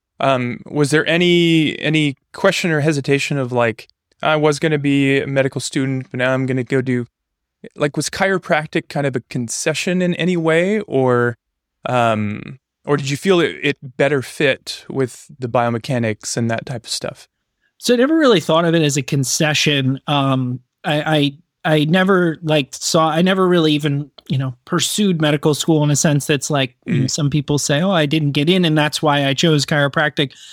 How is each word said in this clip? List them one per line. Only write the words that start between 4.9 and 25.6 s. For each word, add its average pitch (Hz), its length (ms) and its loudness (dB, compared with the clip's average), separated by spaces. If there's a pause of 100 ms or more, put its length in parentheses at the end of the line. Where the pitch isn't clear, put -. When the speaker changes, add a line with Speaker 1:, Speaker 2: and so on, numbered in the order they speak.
Speaker 1:
a - 80 -4
medical 135 340 -2
student, 135 480 -4
but 123 100 -8
now 131 140 0
I'm 131 120 0
gonna 127 180 -2
go 131 180 0
do," 123 240 -2 (720)
like, 147 220 -2
was 151 120 -4
chiropractic 175 800 -2
kind 143 180 -4
of 127 100 -2
a 120 140 -4
concession 156 720 -4
in 180 140 0
any 175 220 0
way, 170 440 0
or, 123 560 0 (480)
um, 113 760 -2 (260)
or 147 120 0
did 139 120 -6
you 143 80 -2
feel 185 240 2
it, 92 200 -2
it 143 160 -2 (200)
better 139 240 2
fit - 680 -4
with - 380 -6 (100)
the 123 120 -8
biomechanics 117 880 -2
and 117 120 0
that 113 160 -4
type 120 200 -12
of - 40 -14
stuff? - 380 -10 (520)
Speaker 2:
So - 140 0
I 247 40 4
never 285 200 2
really 247 220 4
thought 165 260 2
of 165 80 2
it 165 80 2
as 147 160 0
a 139 60 -2
concession. 139 1040 0
Um, 131 540 -2 (220)
I, 147 540 0 (280)
I, 156 140 2
I 151 60 2
never, 180 580 2
like, 151 280 0
saw, - 380 0
I 160 120 0
never 190 260 2
really 165 260 4
even, 147 360 -2 (200)
you 135 80 0
know, 131 180 -4 (100)
pursued 180 540 0
medical 151 340 2
school 156 300 2